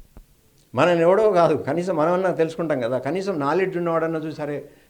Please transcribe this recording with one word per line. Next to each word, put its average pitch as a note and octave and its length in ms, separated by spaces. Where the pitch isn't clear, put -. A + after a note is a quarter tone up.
మనల్ని E3+ 260
ఎవడో G3 300
కాదు, E3+ 240
కనీసం F3 400
మనమన్నా F3 360
తెలుసుకుంటాం D#3 480
కదా. B2 180
కనీసం F3+ 420
నాలెడ్జ్ E3 380
ఉన్నవాడన్నా E3 420
చూసి, D3+ 180
సరే. C#3+ 320